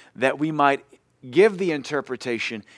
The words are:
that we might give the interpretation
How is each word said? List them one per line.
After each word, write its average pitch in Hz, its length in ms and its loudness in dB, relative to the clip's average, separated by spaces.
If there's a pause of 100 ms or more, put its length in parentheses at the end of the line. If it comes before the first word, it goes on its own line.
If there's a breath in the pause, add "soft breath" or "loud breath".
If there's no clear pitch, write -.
(160 loud breath)
that 135 240 0
we 156 120 -2
might 143 340 2 (440)
give 185 280 4
the 180 140 -2
interpretation 123 920 -6 (140 soft breath)